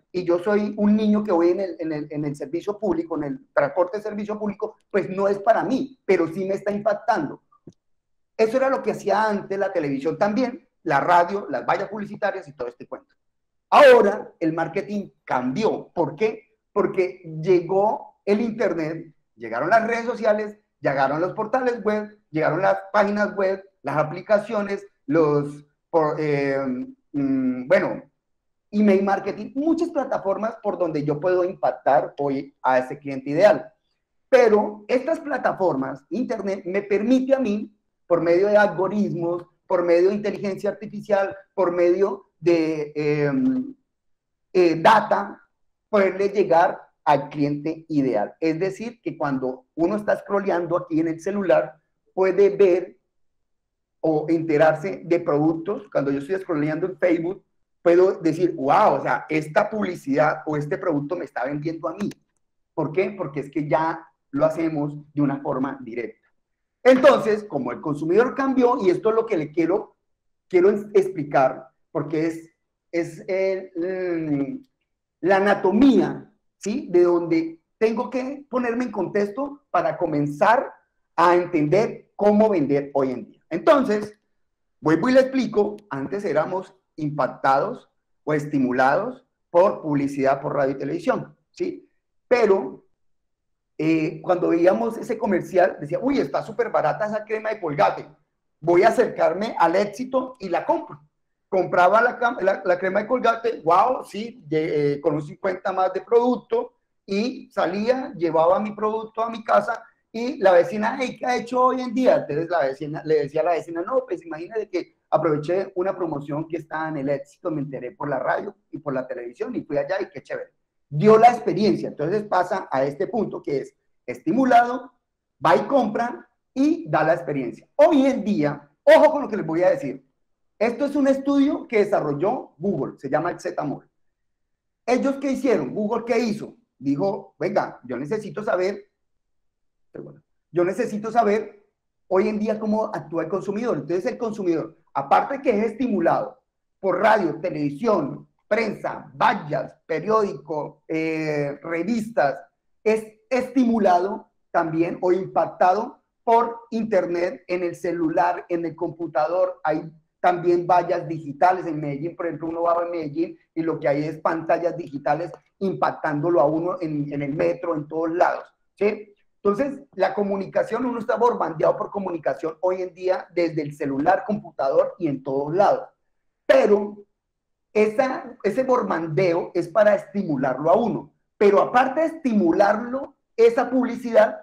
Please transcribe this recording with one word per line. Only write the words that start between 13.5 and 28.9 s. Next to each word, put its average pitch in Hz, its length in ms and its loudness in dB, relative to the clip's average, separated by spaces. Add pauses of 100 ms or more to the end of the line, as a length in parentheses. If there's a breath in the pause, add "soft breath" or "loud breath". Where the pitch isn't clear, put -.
Ahora 226 680 8
el 160 140 -2
marketing 185 560 -6 (160)
cambió. 131 680 -2
¿Por 160 200 -2
qué? - 380 -4 (200)
Porque 185 500 -2 (180)
llegó 185 840 0
el 208 160 2
internet, 175 760 -4 (220)
llegaron 117 340 -4
las 220 160 4
redes 233 180 -4
sociales, 214 540 -2 (220)
llegaron 139 400 0
los 180 120 -2
portales 233 500 -2
web, 208 360 -4 (120)
llegaron 151 300 0
las 196 160 4 (160)
páginas 208 440 2
web, 190 280 -2 (180)
las 139 140 -6
aplicaciones, 196 880 -2 (220)
los, 147 580 0 (240)
por, 156 300 0
eh, 139 400 0 (540)
mm, 131 560 -2
bueno, 165 340 0 (720)
email 202 320 4